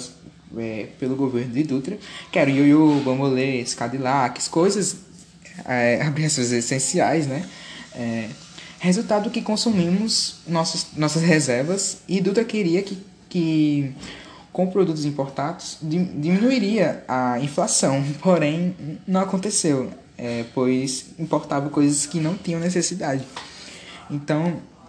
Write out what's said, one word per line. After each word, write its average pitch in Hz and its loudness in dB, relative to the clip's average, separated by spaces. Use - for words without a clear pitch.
é, 110 -6
pelo 131 -2
governo 127 -2
de 139 2
Dutra, 147 -4
que 180 2
era 143 4
o 139 4
ioiô, 143 6
bambolê, 131 0
Cadillacs, 127 -2
coisas, 196 0
é, 120 2
<laughs> 147 0
abre 156 0
aspas, 123 0
essenciais, 135 2
né? 147 -4
É, 113 -4
resultado 202 2
que 233 -4
consumimos 208 0
nossos, 165 -2
nossas 151 2
reservas 156 2
e 190 0
Dutra 196 2
queria 196 0
que, 196 -8
que 151 2
com 185 0
produtos 165 2
importados 143 -4
di-, 160 0
diminuiria 196 2
a 127 0
inflação, 139 0
<laughs> 147 -8
porém 170 2
não 190 2
aconteceu, 185 0
é, 117 -4
pois 131 0
importava 151 -2
coisas 143 2
que 170 -4
não 160 0
tinham 170 -4
necessidade. 170 -2
Então, 151 -2